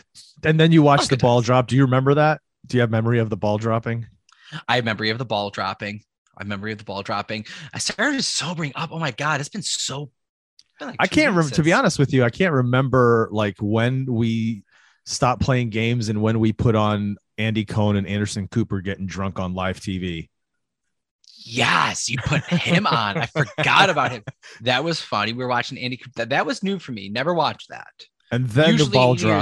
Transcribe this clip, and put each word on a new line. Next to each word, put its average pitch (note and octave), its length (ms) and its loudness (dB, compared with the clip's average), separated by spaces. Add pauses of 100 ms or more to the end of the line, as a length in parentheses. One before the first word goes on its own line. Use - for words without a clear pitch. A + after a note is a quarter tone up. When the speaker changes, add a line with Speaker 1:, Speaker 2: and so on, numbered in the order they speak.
(420)
Speaker 1:
And D#3+ 160 4
then E3 140 6
you D#3+ 100 8
watch C#3+ 180 8
Speaker 2:
Oh, - 20 0
Speaker 1:
the - 80 -2
Speaker 2:
good C3 100 2
Speaker 1:
ball B2 200 6
Speaker 2:
times. A2 60 0
Speaker 1:
drop. B2+ 200 4
Do A#2+ 100 0
you C#3 60 6
remember C3 320 4
that? D3+ 260 2 (240)
Do B2 140 -2
you - 20 4
have A#2 100 2
memory A2+ 280 0
of A2+ 100 0
the G#2 80 -4
ball G#2 220 0
dropping? A2+ 480 -4 (640)
Speaker 2:
I A#2+ 80 2
have B2 80 0
memory A2 260 -2
of A2+ 80 -4
the C3 60 -6
ball G#2 260 -2
dropping. G#2 520 -8 (360)
I F#2 40 -12
have G2+ 60 -10
memory G2+ 240 -6
of G#2 60 -10
the G#2+ 60 -20
ball G2+ 180 -8
dropping. G#2+ 420 -8 (300)
I - 40 -10
started C4+ 460 -2
sobering D#3 520 -6
up. D#3 160 -8
Oh E3 80 -8
my D3+ 100 -2
God, C#3+ 300 -4
it's D3 80 -8
been G3+ 140 -12
so, - 480 -8 (680)
been, D4 100 -12
like, - 120 -14
Speaker 1:
I - 60 2
Speaker 2:
two - 100 -2
Speaker 1:
can't D4+ 180 4
Speaker 2:
weeks E3 120 4
Speaker 1:
rem-, B2+ 80 -8
to D#3 80 2
be D#3 80 2
Speaker 2:
since. G#3 80 4
Speaker 1:
honest B3 200 0
with C#3 140 2
you, C3 100 4
I A#2+ 80 2
can't F3+ 220 0
remember, B2 800 4
like, G#2 260 -2
when A#2 480 0
we A2+ 560 -2 (420)
stopped - 380 0
playing B2 280 0
games A2+ 380 -2
and G#2+ 140 -2
when A2+ 160 2
we A2 140 2
put A2 240 2
on G#2 400 0 (200)
Andy G#2+ 280 -2
Cohen G#2 320 0
and F#2+ 100 -2
Anderson G2+ 400 -4
Cooper G#2 340 -2
getting F#2+ 260 -6
drunk F#2+ 340 -6
on F#2 140 -4
live F#2 260 -4
T F#2+ 180 -6
V. F2 320 -8 (1080)
Speaker 2:
Yes, A2+ 680 -2
you B2 100 -6
put - 260 -2
him F3 420 0
on. A#2 320 -2
I A#2 80 -4
forgot D#3 640 2
about C3 220 0
him. A2+ 100 -10 (200)
Speaker 1:
<laughs> - 200 -20
Speaker 2:
That B2+ 220 0
was E3 160 -4
funny. G#2+ 320 -2
We B2 100 -8
were B2 80 -4
watching A#2+ 280 -4
Andy B2+ 180 -8
Coop-, - 180 -18
that, A#2 160 -6
that E3+ 160 0
was C#4+ 160 -6
new G3 160 -2
for - 140 -12
me. G2 160 -10
Never C3+ 260 -2
watched C#3 360 -2
that. - 160 -16 (460)
Speaker 1:
And B2 160 0
then B2 180 4
the E3 60 6
Speaker 2:
Usually D3+ 180 4
Speaker 1:
ball B2+ 240 6
Speaker 2:
New A#2 60 -2
Year's - 20 -6 (200)